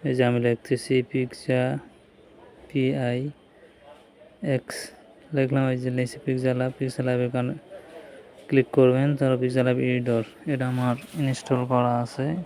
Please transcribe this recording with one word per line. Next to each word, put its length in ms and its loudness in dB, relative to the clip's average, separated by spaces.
এই 120 0
যে 80 2
আমি 160 4
লিখতেছি 640 0
পিকজা, 580 -2
পিআইএক্স 520 -2
লিখলাম, 380 2
এই 100 -2
যে 120 -4
নিচে 280 -4
পিকজা 340 -2
ল্যাব, 220 -2
পিকজা 280 -6
ল্যাবে 260 0
কান-, 300 -4
ক্লিক 260 4
করবেন। 440 6
তারপর 240 2
পিকজা 240 2
ল্যাব 160 2
এডিটর, 440 0
এটা 200 -2
আমার 280 0
ইনস্টল 420 0
করা 300 4
আছে 260 -4